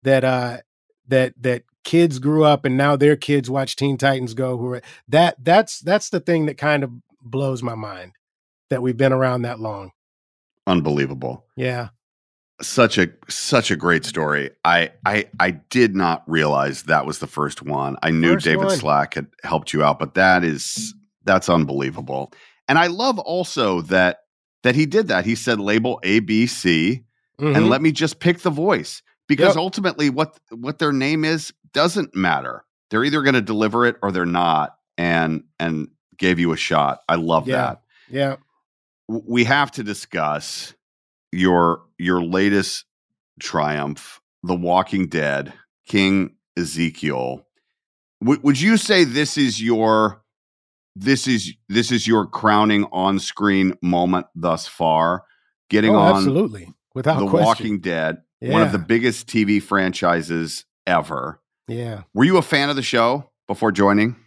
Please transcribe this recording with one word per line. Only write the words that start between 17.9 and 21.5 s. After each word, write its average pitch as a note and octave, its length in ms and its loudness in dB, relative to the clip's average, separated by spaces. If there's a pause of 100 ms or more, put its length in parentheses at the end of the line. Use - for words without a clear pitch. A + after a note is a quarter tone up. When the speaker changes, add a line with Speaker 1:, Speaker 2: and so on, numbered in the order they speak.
Speaker 2:
I E2 80 2
knew E2 220 4
Speaker 1:
First D#2 100 -2
Speaker 2:
David D#2 220 2
Speaker 1:
one. - 100 0
Speaker 2:
Slack D2 380 0
had C#2+ 120 -8 (160)
helped D#2+ 300 -6
you D2+ 100 0
out, D2 160 2
but C#2+ 160 -8
that F#2 300 4
is, - 500 -6 (300)
that's F#2+ 240 2
unbelievable. C#2 840 -2 (360)